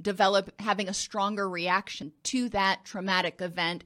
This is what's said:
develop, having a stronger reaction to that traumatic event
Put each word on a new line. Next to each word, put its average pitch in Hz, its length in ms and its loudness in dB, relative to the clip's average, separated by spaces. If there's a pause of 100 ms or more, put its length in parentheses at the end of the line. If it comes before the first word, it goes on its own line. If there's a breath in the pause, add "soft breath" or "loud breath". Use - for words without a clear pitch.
develop, 196 580 4
having 202 300 -2
a 190 60 -4
stronger 202 560 -2
reaction 180 640 -2 (100)
to 247 260 -2
that 196 380 2
traumatic 185 560 -2
event 170 440 -2